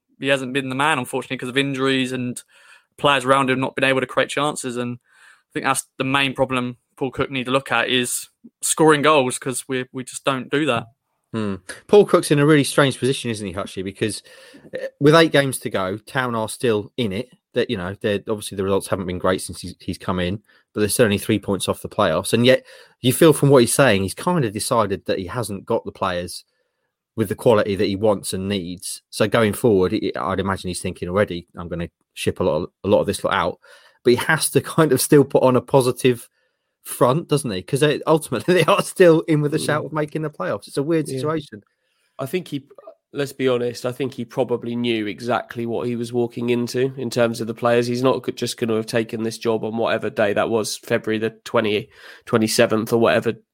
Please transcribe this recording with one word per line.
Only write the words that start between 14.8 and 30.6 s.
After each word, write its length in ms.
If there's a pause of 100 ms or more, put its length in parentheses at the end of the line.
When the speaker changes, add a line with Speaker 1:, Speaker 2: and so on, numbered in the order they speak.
Speaker 2:
with 140
eight 180
games 260
to 100
go, 300
Town 360
are 140
still 480
in 160
it. 160 (240)
That, 160
you 80
know, 240
they're, 280
obviously 280
the 80
results 220
haven't 200
been 120
great 240
since 180
he's, 200
he's 180
come 220
in, 220 (300)
but 80
they're 80
certainly 300
three 200
points 300
off 140
the 80
playoffs. 420
And 140
yet, 180 (360)
you 120
feel 220
from 160
what 100
he's 140
saying, 280
he's 120
kind 320
of 80
decided 520
that 120
he 80
hasn't 400
got 180
the 80
players 520 (720)
with 120
the 60
quality 400
that 120
he 100
wants 360
and 160
needs. 600
So 160
going 280
forward, 380
he, 220
I'd 260
imagine 280